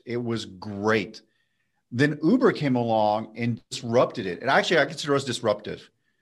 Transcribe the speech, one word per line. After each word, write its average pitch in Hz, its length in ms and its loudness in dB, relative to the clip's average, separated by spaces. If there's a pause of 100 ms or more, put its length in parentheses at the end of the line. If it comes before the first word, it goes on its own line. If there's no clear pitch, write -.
It 120 120 -6
was 117 280 -4
great. 101 760 -2 (720)
Then 147 300 2
Uber 208 300 4
came 139 240 0
along 110 600 0
and 117 240 -4 (120)
disrupted 120 560 0
it. 87 140 -6
And 123 100 -2
actually, 185 260 2
I 139 80 4
consider 143 300 -2
us 135 80 0
disruptive, 104 640 -4 (320)